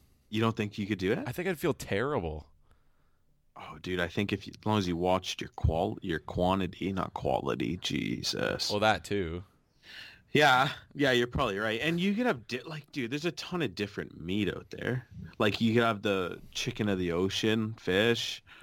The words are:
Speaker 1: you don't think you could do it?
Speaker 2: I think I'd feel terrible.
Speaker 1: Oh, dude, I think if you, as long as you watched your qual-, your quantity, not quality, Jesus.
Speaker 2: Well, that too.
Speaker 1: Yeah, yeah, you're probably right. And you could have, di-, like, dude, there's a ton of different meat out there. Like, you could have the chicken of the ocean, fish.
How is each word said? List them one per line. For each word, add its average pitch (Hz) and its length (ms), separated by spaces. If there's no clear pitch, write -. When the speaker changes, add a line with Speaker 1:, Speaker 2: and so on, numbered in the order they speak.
Speaker 1:
you 107 120
don't 113 140
think 104 220
you 104 100
could 101 120
do 92 140
it? - 120
Speaker 2:
I 123 60
think 175 160
I'd 175 120
feel 156 140
terrible. 98 720
Speaker 1:
Oh, 78 240
dude, 90 180
I 87 80
think 98 260
if - 140
you, - 120
as - 60
long 107 120
as 92 100
you 87 100
watched 92 440
your - 140
qual-, 87 460
your 82 180
quantity, 92 760
not 85 200
quality, 65 640
Jesus. - 920
Speaker 2:
Well, 104 120
that 104 220
too. 92 400
Speaker 1:
Yeah, 139 360
yeah, 139 160
you're 120 160
probably 120 320
right. 110 220
And 165 180
you 196 140
could 247 120
have, 143 220
di-, 123 180
like, 156 280
dude, 120 180
there's 147 140
a 170 80
ton - 280
of 95 140
different 101 460
meat 92 260
out - 220
there. 123 360
Like, 107 200
you 113 140
could 120 100
have 107 180
the 95 380
chicken - 360
of 98 120
the 87 120
ocean, 107 680
fish. 110 640